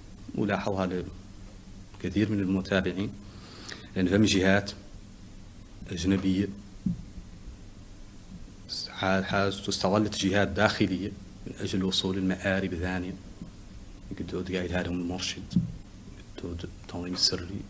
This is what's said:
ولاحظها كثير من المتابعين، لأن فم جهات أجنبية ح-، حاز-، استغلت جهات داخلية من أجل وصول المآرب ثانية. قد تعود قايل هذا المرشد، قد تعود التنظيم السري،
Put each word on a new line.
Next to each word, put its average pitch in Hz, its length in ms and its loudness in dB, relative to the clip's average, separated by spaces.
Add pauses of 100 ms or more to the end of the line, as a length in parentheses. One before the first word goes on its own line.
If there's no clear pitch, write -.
(360)
ولاحظها 95 680 2 (960)
كثير 101 300 4
من 101 80 4
المتابعين، 95 720 2 (840)
لأن 92 120 4
فم 101 160 8
جهات 98 480 6 (1200)
أجنبية 95 560 4 (2500)
ح-، 95 320 4
حاز-، 98 480 2
استغلت 104 560 4
جهات 95 220 6
داخلية 92 640 4 (360)
من - 120 -8
أجل 95 240 0
وصول 95 340 2
المآرب 95 580 2
ثانية. 90 380 -2 (1040)
قد 87 80 -6
تعود 92 240 -4
قايل 90 200 -2
هذا 90 160 2
المرشد، 90 560 -2 (100)
قد - 880 -4
تعود 87 220 -6
التنظيم 90 500 -6
السري، 90 560 0